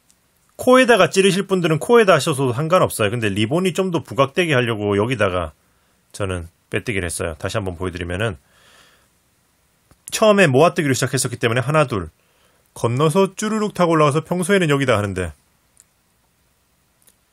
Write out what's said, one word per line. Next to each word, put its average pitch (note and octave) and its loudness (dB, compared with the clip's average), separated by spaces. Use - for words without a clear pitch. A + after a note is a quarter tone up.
코에다가 A#3+ 4
찌르실 F#3+ 0
분들은 E3 0
코에다 A3+ 4
하셔도 C#3 0
상관없어요. C#3+ 0
근데 A2 -4
리본이 C3+ -2
좀 F#3+ -2
더 D#3 -4
부각되게 C#3 -2
하려고 G#2+ 0
여기다가 G2+ -2
저는 F#2 -8
빼뜨기를 G2 -4
했어요. E2+ -6
다시 G2+ -6
한번 F#2+ -6
보여드리면은 F2+ -6
처음에 G3+ 4
모아뜨기로 D3 2
시작했었기 B2 -4
때문에 C#3 -2
하나, D3+ 0
둘 F#2 -6
건너서 D#3 0
쭈루룩 G#3+ -4
타고 E3+ 0
올라가서 D3+ 2
평소에는 F3+ 0
여기다 C3+ 2
하는데 F#2 -4